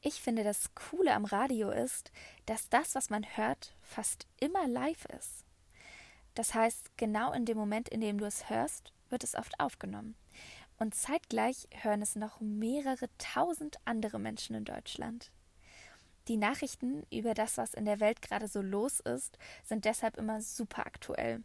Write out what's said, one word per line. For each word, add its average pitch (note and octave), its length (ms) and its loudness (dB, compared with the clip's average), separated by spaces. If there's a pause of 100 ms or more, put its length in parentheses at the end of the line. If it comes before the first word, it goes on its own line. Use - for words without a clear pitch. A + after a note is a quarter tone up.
Ich - 200 -2
finde, A3+ 240 2
das - 320 0
Coole D#4+ 360 4
am G#3+ 120 4
Radio G#3+ 460 2
ist, - 420 -2 (340)
dass A3 220 -2
das, C4+ 260 4
was - 160 0
man G#3 140 0 (120)
hört, - 460 0
fast - 460 -4 (100)
immer E4+ 300 2
live B3+ 380 0
ist. - 380 -10 (880)
Das - 200 2
heißt, A3+ 420 2
genau G#3+ 360 2
in A#3+ 120 2
dem A3 140 2
Moment, G#3+ 300 0
in A3 120 -2
dem G#3 160 2
du G#3 80 0
es - 240 -4
hörst, A#3 440 -2 (160)
wird B3 160 -2
es - 100 -2
oft - 240 -4
aufgenommen. G#3+ 560 -4 (640)
Und A3 160 0
zeitgleich B3+ 720 0 (160)
hören G#3 180 4
es G#3 140 -2
noch G#3+ 240 -4
mehrere A#3+ 680 0 (100)
tausend D#4 680 0
andere A3 340 0
Menschen A3 340 -4
in G#3+ 100 -4
Deutschland. - 680 -8 (960)
Die A3+ 80 4
Nachrichten B3+ 720 0
über A3+ 240 0
das, G#3+ 240 2
was G#3+ 160 0
in G#3+ 100 -2
der G#3 140 4
Welt G#3+ 240 6
gerade G#3 240 -2
so G3+ 160 -2
los G3+ 380 2
ist, - 360 -2 (280)
sind A3 200 -2
deshalb A3+ 320 2
immer A3 240 -2
super - 460 -4
aktuell. - 580 -2